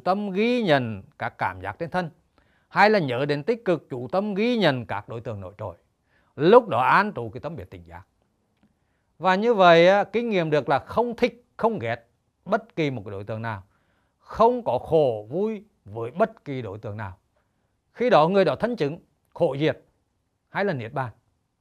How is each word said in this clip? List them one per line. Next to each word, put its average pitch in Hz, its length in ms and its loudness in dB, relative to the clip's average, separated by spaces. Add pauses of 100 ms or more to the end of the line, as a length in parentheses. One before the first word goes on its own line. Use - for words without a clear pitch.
tâm 202 260 -2
ghi 233 320 0
nhận 123 400 0 (160)
các 113 180 -8
cảm 92 240 -6
giác 95 180 -10
trên 165 100 -8
thân, 180 200 -6 (600)
hay 196 200 4
là 214 100 4
nhớ 131 260 -2
đến 147 180 -2
tích 233 220 -4
cực, 175 240 -2
chú 127 220 -8
tâm 202 220 -4
ghi 226 240 -2
nhận 135 280 0
các 104 240 -10
đối 117 120 -12
tượng 107 200 -10
nổi 95 160 -14
trội. 92 180 -12 (600)
Lúc 208 320 6
đó 120 120 -2
an 170 320 2
trụ 120 180 -10
cái 113 120 -16
tâm 160 140 -12
biệt 98 140 -14
tỉnh 90 140 -18
giác. 87 180 -20 (1200)
Và 185 160 2
như 226 180 2
vậy 175 360 8
á, 202 140 4
kinh 233 260 -4
nghiệm 175 200 0
được 151 200 0
là 135 100 2
không 233 360 -4
thích, - 300 -4 (120)
không 214 220 -2
ghét 113 160 -6 (500)
bất 196 300 -4
kỳ 151 160 -2
một 120 140 -8
cái 107 60 -12
đối 101 120 -10
tượng 110 180 -10
nào, 110 220 -10 (640)
không 240 340 2
có 123 160 -2
khổ 127 500 0
vui 202 340 -6 (220)
với 117 260 -10
bất 220 340 -4
kỳ 131 160 -8
đối 104 180 -12
tượng 107 180 -12
nào. 98 200 -12 (760)
Khi 247 180 -2
đó 160 180 6
người 190 180 2
đó 139 100 0
thân 233 200 -4
chứng - 240 -4 (340)
khổ 147 260 0
diệt 151 200 0 (720)
hay 190 160 -4
là 196 80 -2
niết 123 200 -10
bàn. 131 180 -6 (500)